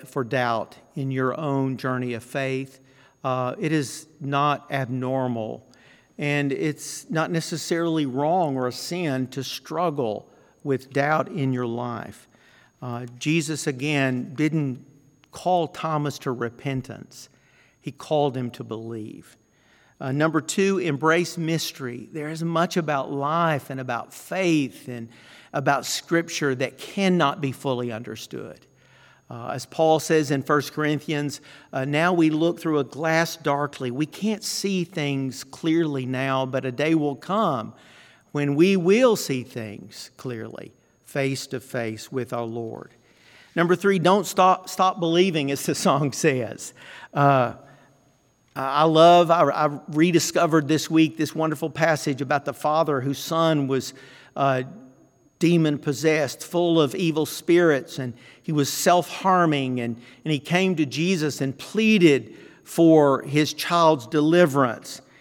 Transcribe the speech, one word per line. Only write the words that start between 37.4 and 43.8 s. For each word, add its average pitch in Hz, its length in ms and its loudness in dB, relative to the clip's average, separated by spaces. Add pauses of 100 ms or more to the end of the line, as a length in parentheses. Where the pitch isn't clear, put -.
when 143 240 0
we 190 200 6
will 208 380 4
see 127 300 -4
things - 720 -14
clearly, 113 560 -12 (320)
face 135 420 -4
to 127 140 -8
face 113 500 -8
with 127 220 -6
our 120 120 -4
Lord. 113 460 -8 (640)
Number 175 220 4
three, 196 240 4